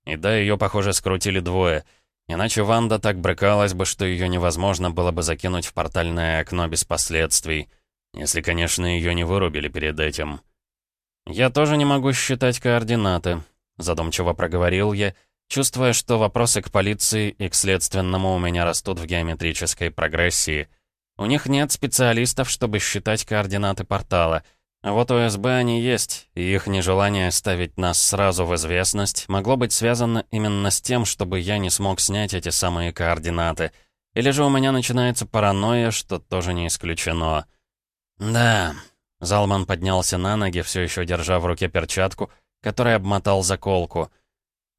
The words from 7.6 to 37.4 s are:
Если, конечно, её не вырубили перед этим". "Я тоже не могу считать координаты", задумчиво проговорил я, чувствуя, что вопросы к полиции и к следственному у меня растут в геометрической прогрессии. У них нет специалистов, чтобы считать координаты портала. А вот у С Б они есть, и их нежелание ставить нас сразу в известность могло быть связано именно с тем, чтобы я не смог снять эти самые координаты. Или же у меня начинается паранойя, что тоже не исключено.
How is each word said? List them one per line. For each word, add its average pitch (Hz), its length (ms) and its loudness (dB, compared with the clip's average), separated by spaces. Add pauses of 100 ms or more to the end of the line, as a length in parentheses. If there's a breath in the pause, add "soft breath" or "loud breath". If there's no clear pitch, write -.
Если, 78 260 -4
конечно, 85 460 0
её 85 260 0
не 87 120 0
вырубили 82 440 0
перед 78 320 -4
этим". 76 400 -4 (840)
"Я 120 240 0
тоже 147 260 4
не 147 80 4
могу 139 300 2
считать 123 460 0
координаты", 107 840 0 (340)
задумчиво 82 560 -2
проговорил 90 640 0
я, 101 200 -2 (340 soft breath)
чувствуя, 131 440 0
что 117 260 0
вопросы 110 440 2
к - 80 -14
полиции 104 580 0
и 95 220 -6
к - 40 -6
следственному 95 800 2
у 90 40 0
меня 87 260 0
растут 85 340 -2
в 82 60 -6
геометрической 82 840 -2
прогрессии. 80 800 0 (520)
У 101 60 -2
них 143 180 0
нет 139 260 0
специалистов, 123 760 0
чтобы 107 300 -2
считать - 480 -2
координаты 101 580 0
портала. 85 580 0 (400 soft breath)
А 101 100 -2
вот 117 180 2
у 120 60 4
С 117 200 2
Б 123 180 0
они 120 280 2
есть, - 520 -2
и 87 60 -6
их 92 260 0
нежелание 95 640 2
ставить 87 460 -2
нас 90 240 0
сразу 95 460 2
в 87 80 0
известность 90 760 -2
могло 101 300 0
быть 120 160 0
связано 117 560 0
именно 104 400 0
с - 100 0
тем, 120 240 0
чтобы 95 340 -2
я 98 200 -2
не 95 100 0
смог 95 320 0
снять 101 320 -2
эти 90 160 -4
самые 85 460 0
координаты. 82 800 0 (420 soft breath)
Или 127 160 2
же 143 160 2
у - 20 4
меня 135 240 4
начинается 123 540 0
паранойя, 110 640 2
что - 280 -4
тоже 90 360 -2
не 85 140 -2
исключено. 82 760 -2 (760)